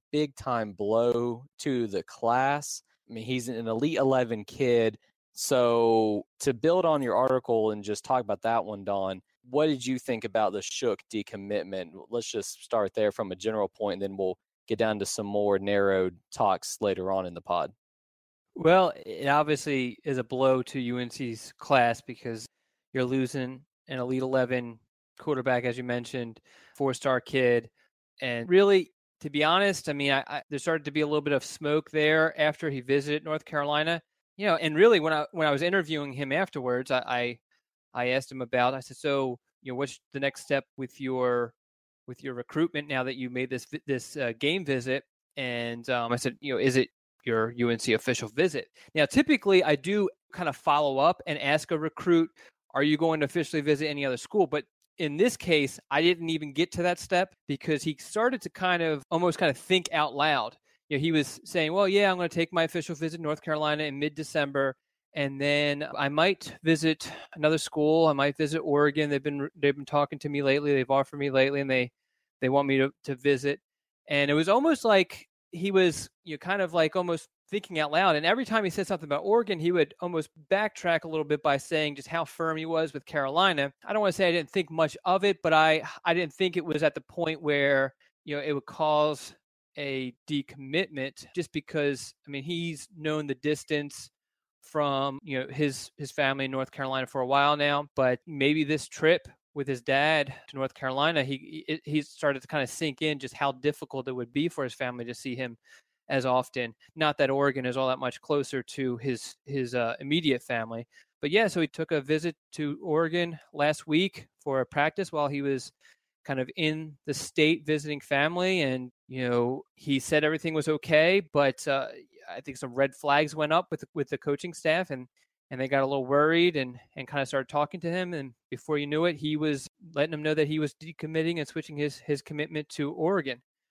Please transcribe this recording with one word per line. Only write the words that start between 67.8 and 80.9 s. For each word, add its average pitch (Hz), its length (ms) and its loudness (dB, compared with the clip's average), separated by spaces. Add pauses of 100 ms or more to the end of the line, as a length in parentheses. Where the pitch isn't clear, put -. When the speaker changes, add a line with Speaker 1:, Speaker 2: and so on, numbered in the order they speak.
Speaker 2:
I 156 60 6
might 139 240 0
visit 156 220 0
Oregon. 147 500 2
They've 139 140 0
been, 143 340 -4
they've 143 180 2
been 143 120 -12
talking 147 340 0
to 147 80 -6
me 143 140 -2
lately. 143 320 4
They've 131 160 2
offered 139 280 2
me 143 120 0
lately, 135 320 4
and 135 80 -2
they, 127 200 2 (520)
they 127 80 2
want 139 180 2
me 135 80 4
to, 135 160 2 (120)
to 139 100 -4
visit." 139 460 0 (500)
And 143 200 2
it 147 40 4
was 160 160 2
almost 269 340 4
like 196 420 4 (260)
he 180 180 -4
was, 185 400 2 (140)
you 156 100 -10
know, 143 40 -10
kind 196 220 -2
of, 170 140 -2
like, 160 220 2
almost 175 320 -2 (220)
thinking 190 280 -4
out 151 140 0
loud. 175 240 4
And 151 80 -2
every 220 220 2
time 220 180 0
he 185 60 0
said 190 160 -4
something 160 200 -4
about 147 180 -2
Oregon, 202 360 2
he 170 120 2
would 160 280 2
almost 170 300 -4 (200)
backtrack 190 540 0